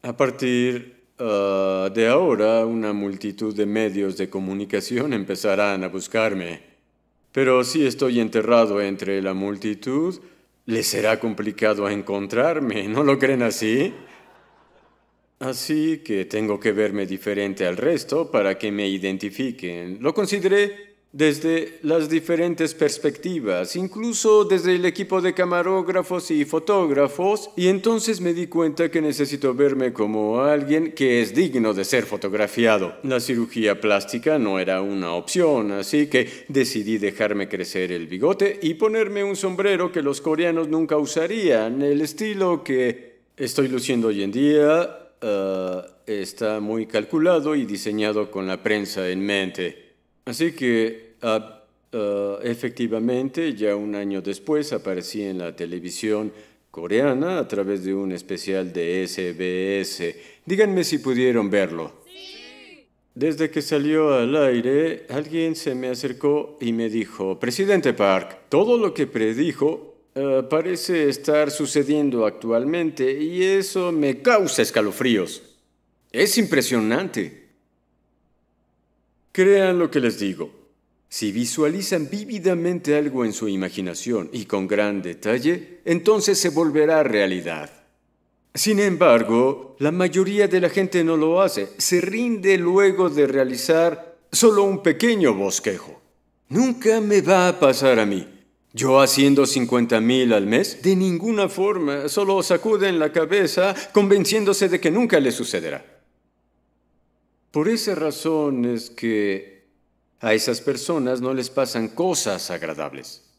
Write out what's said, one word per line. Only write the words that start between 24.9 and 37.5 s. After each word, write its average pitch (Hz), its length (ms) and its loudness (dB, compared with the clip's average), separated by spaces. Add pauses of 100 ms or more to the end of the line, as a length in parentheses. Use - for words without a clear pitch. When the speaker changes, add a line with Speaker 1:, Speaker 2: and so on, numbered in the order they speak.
Speaker 1:
de 180 100 2
camarógrafos 180 1000 0
y 147 140 2
fotógrafos, 160 1120 0
y 180 120 2
entonces 214 520 0
me 175 140 0
di 170 140 -4
cuenta 165 420 0
que 165 100 0
necesito 139 540 0
verme 131 400 2
como 110 480 0
alguien 147 500 2
que 123 300 2
es 101 120 -2
digno 127 380 2
de 95 120 -2
ser 120 200 0
fotografiado. 104 960 0
La 131 160 -2
cirugía 113 600 -2
plástica 110 580 0
no 98 220 0
era 92 220 -2
una 95 320 -4
opción, 120 580 0
así 143 360 0
que 127 400 -2
decidí 117 500 -2
dejarme 101 500 -2
crecer 92 440 -6